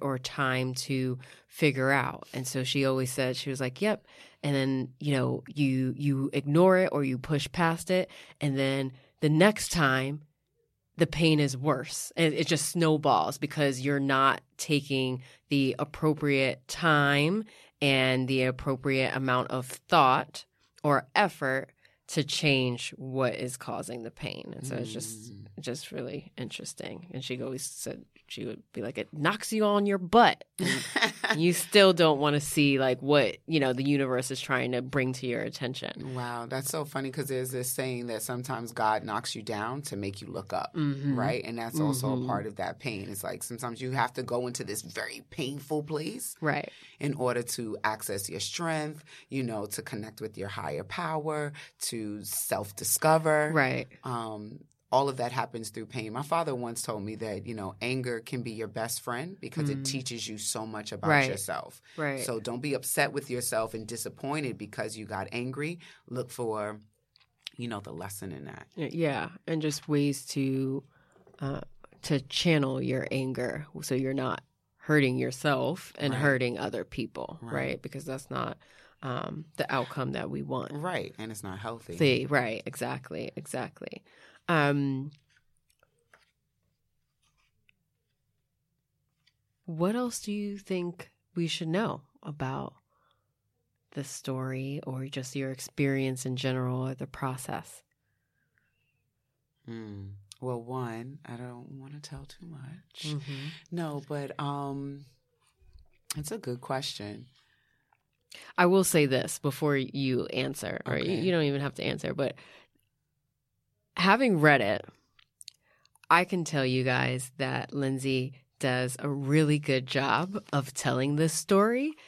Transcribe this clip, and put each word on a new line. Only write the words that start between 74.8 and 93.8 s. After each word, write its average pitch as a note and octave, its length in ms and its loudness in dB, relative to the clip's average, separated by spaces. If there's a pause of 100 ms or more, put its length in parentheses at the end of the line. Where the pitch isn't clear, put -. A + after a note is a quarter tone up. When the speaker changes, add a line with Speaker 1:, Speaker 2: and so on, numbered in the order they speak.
Speaker 1:
yourself B2+ 800 0
and C3+ 160 0
Speaker 2:
Right. C3 100 0
Speaker 1:
hurting B2+ 360 2
other G#2 260 -4
people, - 560 -6
Speaker 2:
Right. A#2 140 -10
Speaker 1:
right? C3+ 280 -2
Because C#3 220 -12
that's C3 260 -8
not, B2+ 280 -4 (440)
um, B2+ 440 -6 (100)
the - 160 -4
outcome C3+ 400 -2
that A#2+ 160 -4
we C#3+ 140 -6
want. C3+ 300 -6
Speaker 2:
Right, D3+ 460 -6
and A2 140 -10
it's G#2 100 -12
not G2 180 -10
healthy. A2+ 360 -10
Speaker 1:
See, C3 300 4
right, B2 400 0
exactly, B2+ 680 -8
exactly. - 640 -10 (460)
Um, C#3+ 640 2 (4000)
what F3 280 0
else B3 260 -2
do G#3 120 -6
you G3+ 260 -4
think F3 520 -6 (240)
we E3+ 120 0
should D#3+ 220 -4
know F#3+ 340 0 (200)
about C#3 520 -6 (1200)